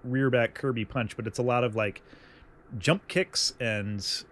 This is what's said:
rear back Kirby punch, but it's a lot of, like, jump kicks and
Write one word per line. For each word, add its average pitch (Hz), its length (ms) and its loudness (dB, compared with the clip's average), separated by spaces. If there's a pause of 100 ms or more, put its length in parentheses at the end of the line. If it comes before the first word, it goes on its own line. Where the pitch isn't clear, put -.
rear 131 280 2
back 120 240 4
Kirby 117 300 -2
punch, 117 320 -4
but 110 100 -6
it's 110 120 -6
a 127 40 0
lot 120 220 4
of, 110 120 -2
like, 104 260 0 (760)
jump 156 280 2
kicks - 540 0
and 104 440 -2 (280)